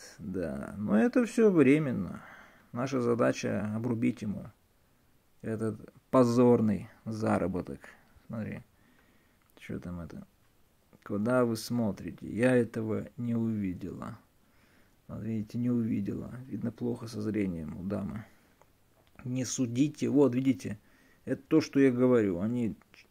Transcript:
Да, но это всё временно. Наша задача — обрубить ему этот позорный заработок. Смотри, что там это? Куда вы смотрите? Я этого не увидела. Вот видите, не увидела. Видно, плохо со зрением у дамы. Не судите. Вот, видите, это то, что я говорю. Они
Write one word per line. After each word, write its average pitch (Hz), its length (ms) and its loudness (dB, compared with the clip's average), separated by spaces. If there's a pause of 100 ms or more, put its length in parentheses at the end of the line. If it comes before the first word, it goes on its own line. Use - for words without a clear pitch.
(180)
Да, 85 580 -6
но 190 220 2
это 240 260 4
всё 220 260 4
временно. 135 720 4 (500)
Наша 127 280 -2
задача — 117 760 0
обрубить 120 460 -2
ему 98 280 -6 (880)
этот 110 520 -6 (180)
позорный 120 800 6 (160)
заработок. 104 760 -2 (460)
Смотри, 110 360 -10 (960)
что - 180 -10
там 87 220 -10
это? - 260 -14 (800)
Куда 120 400 0
вы 113 120 0
смотрите? 107 720 -4
Я 127 280 2
этого 110 600 -2
не 120 200 -4
увидела. 107 800 -4 (880)
Вот 110 160 -12
видите, 110 360 -6
не 123 120 0
увидела. 110 640 -2 (140)
Видно, 113 240 -6
плохо 120 340 -6
со 110 140 -8
зрением 98 560 -4
у 85 80 -10
дамы. 101 400 -6 (1000)
Не 127 200 -4
судите. 127 640 -2
Вот, 127 260 4
видите, 123 460 -2 (440)
это 131 180 -6
то, 156 180 4
что 151 180 -2
я 135 140 6
говорю. 120 480 4
Они 117 360 -2 (340)